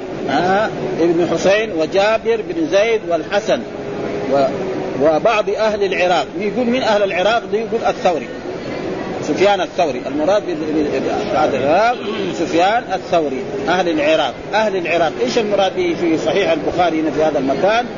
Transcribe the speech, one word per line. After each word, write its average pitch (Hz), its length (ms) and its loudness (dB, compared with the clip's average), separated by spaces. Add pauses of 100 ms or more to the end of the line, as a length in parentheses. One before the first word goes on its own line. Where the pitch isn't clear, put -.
(300)
ها، 190 400 2 (300)
ابن 170 340 4
حسين 202 380 2
وجابر 208 800 2
بن 165 220 -2
زيد 214 380 2
والحسن 160 500 0 (760)
و-، 139 120 4 (560)
وبعض 165 480 2
أهل 208 340 0
العراق. 180 420 2 (140)
يقول: 208 280 -2
"من 247 160 0
أهل 208 200 2
العراق؟" 196 480 2
دي 202 60 0
يقول: 226 300 -2
"الثوري، 185 400 0 (960)
سفيان 185 380 2
الثوري". 156 460 -2
المراد 151 400 0
بال-، 175 80 -4
بال-، 151 840 -2
هذا 147 200 2
العراق 185 400 2 (360)
سفيان 170 500 2 (100)
الثوري، 151 500 -2 (260)
أهل 180 200 2
العراق. 156 440 2 (200)
أهل 208 220 2
العراق 165 360 0 (140)
إيش 247 120 0
المراد 202 380 2
به 175 260 0
في 160 160 2
صحيح 165 340 0
البخاري 160 500 0
هنا 156 100 0
في 147 120 0
هذا 151 160 2
المكان؟ 185 460 2 (120)